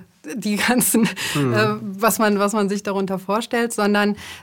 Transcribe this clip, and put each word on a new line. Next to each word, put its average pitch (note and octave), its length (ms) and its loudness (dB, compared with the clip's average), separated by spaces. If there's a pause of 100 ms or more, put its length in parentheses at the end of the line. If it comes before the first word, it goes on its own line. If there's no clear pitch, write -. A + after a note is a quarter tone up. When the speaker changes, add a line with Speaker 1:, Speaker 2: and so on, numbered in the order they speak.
(340)
Speaker 1:
die G#3 220 -2
ganzen, A3+ 520 2 (260)
Speaker 2:
Mhm. C#3 180 2
Speaker 1:
äh, A2 280 2
was G3+ 380 0
man, G#3 200 2
was G3+ 140 0
man G#3 160 0
sich G3+ 140 -4
darunter G3 360 -2
vorstellt, A#3 540 -2
sondern G#3 440 2 (260)